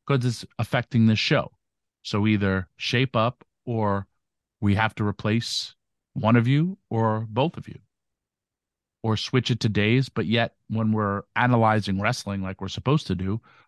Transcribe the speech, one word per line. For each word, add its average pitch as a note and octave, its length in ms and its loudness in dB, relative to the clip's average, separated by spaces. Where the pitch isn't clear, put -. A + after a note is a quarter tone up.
'cause C3+ 200 0
it's A#2+ 200 -4
affecting A#2 480 0
the A2 100 6
show. - 360 0
So G#2+ 260 -2
either G2 500 0
shape - 380 -2
up A#2 280 -2
or G#2 420 -2
we G2+ 160 2
have A2 200 0
to A2 100 -2
replace - 720 -4
one A2 220 2
of A#2 120 4
you D#3 300 0
or A2+ 400 0
both C3 280 -2
of - 100 -14
you, - 120 -16
or A2 120 0
switch - 360 -2
it A#2 100 -2
to A#2 80 2
days." G#2+ 400 2
But G#2+ 160 -4
yet A2+ 300 0
when A2 240 0
we're G2+ 320 -2
analyzing A2 680 2
wrestling G2+ 400 -4
like F#2+ 200 -8
we're F#2+ 60 -6
supposed C3+ 400 0
to F#2+ 80 -2
do, F#2+ 260 -4